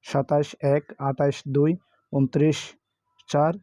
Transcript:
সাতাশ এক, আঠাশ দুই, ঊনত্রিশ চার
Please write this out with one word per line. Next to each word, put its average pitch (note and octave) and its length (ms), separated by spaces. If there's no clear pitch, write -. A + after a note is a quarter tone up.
সাতাশ D3 420
এক, D3+ 100
আঠাশ C#3 360
দুই, D3 160
ঊনত্রিশ C#3 460
চার D3+ 340